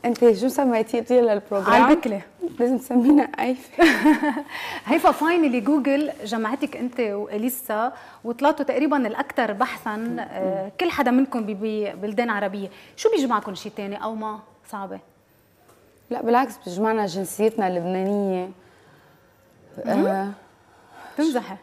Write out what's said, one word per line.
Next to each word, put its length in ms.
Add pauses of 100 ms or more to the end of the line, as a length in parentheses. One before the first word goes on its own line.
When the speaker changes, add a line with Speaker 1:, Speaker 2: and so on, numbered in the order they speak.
Speaker 1:
انت 280
شو 140
سميتيه 720
للبروجرام؟ 520
Speaker 2:
على 200
البكلة. 280 (380)
Speaker 1:
لازم 180
تسمينا 460
ايفا. 600 (500)
Speaker 2:
<laughs> 520
هيفا، 260
finally 440
جوجل 560 (140)
جمعتك 520
انت 220
واليسا 960 (300)
وطلعتوا 420
تقريبًا 320 (100)
الاكثر 460
بحثا، 680
آه، 600
كل 120
حدا 200
منكم 340
ب-، 160
ببلدان 680
عربية، 380 (280)
شو 140
بيجمعكم 460
شيء 220
ثاني 260
او 120
ما 240 (320)
صعبة؟ 280 (1120)
Speaker 1:
لا 120
بالعكس، 320 (120)
بيجمعنا 400
جنسيتنا 640
اللبنانية. 840 (1400)
Speaker 2:
مم. 220
Speaker 1:
آه. 220 (880)
Speaker 2:
تمزحي. 460